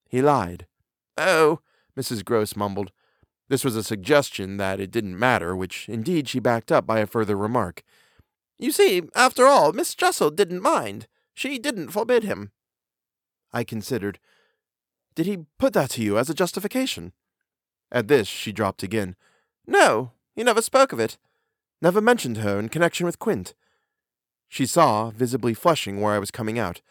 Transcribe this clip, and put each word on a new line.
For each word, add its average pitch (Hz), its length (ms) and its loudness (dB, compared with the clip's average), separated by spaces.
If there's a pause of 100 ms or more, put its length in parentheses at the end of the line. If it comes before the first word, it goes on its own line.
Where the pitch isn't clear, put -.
He 123 140 -2
lied." 101 440 0 (520)
"Oh," 160 420 4 (360)
Missus 120 280 -6
Gross 107 320 0
mumbled. 101 360 -4 (560)
This 131 180 0
was 117 100 0
a 110 80 -2
suggestion 101 720 0
that 98 220 -2
it 98 120 -8
didn't 98 280 -4
matter, 98 360 2
which 92 340 -8
indeed 127 380 -2
she 127 120 -4
backed 117 320 0
up 147 160 2
by 113 120 2
a 107 60 2
further 104 300 -2
remark. 104 480 -4 (720)
"You 262 140 -4
see, 208 320 4 (100)
after 254 320 4
all, 190 280 6
Miss 294 200 -4
Jessel 220 380 0
didn't 180 300 -2
mind. 123 460 -2 (260)
She 269 260 -8
didn't 220 300 -4
forbid 226 340 2
him." 101 280 -6 (1000)
I 120 120 -4
considered. 104 560 -6 (960)
"Did 165 100 -2
he 185 200 -6 (120)
put 269 160 0
that 156 180 0
to 117 100 -6
you 104 160 0
as 131 120 0
a 160 40 -4
justification?" 190 800 -4 (800)
At 120 160 -2
this, 123 200 4
she - 240 -8
dropped 98 320 -4
again. 95 320 -4 (520)
"No, 139 460 2 (200)
he 220 100 -6
never 226 180 2
spoke 269 320 2
of 120 60 -4
it." 110 180 -2 (640)
"Never 180 180 4
mentioned 214 380 2
her 101 200 0
in 110 120 -4
connection 170 360 -2
with 175 140 -4
Quint?" 139 340 -4 (920)
She - 180 -4
saw, 117 460 2
visibly 120 420 -2
flushing 104 460 -2
where 104 140 0
I 104 60 2
was 98 120 -6
coming 113 280 -6
out. 90 320 -6